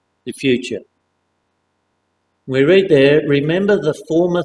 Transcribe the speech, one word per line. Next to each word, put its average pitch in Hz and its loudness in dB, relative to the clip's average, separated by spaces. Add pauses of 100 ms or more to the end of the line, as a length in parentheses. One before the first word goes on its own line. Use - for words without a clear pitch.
(260)
the 120 -12
future. 120 -4 (1700)
We 131 0
read 190 2
there, 147 4
"Remember 165 0
the 151 -4
former 175 -2